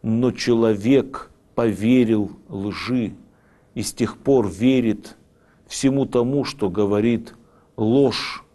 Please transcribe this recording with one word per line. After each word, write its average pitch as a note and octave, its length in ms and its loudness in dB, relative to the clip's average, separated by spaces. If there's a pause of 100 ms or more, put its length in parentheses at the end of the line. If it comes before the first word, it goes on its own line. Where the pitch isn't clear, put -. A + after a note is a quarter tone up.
Но A#2 300 0
человек A2+ 1000 0 (220)
поверил A2 760 2 (160)
лжи G#2 680 -6 (600)
и - 80 -8
с - 120 -8
тех - 240 -4
пор B2+ 300 2
верит A2+ 720 0 (500)
всему C3+ 380 0
тому, B2+ 400 0
что - 240 -4
говорит G#2 680 0 (400)
ложь A#2+ 800 0